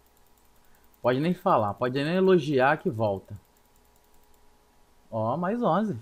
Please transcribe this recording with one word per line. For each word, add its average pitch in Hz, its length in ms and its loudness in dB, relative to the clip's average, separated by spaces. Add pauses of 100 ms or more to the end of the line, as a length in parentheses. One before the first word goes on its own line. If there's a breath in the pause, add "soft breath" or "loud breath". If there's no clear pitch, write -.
(1000 soft breath)
Pode 127 200 0
nem 170 120 0
falar, 123 420 0
pode 123 180 -4
nem 143 220 -2
elogiar 151 640 2
que - 120 -4
volta. 107 440 -4 (1800)
Ó, 113 260 -2
mais 196 240 -4
onze, 190 400 0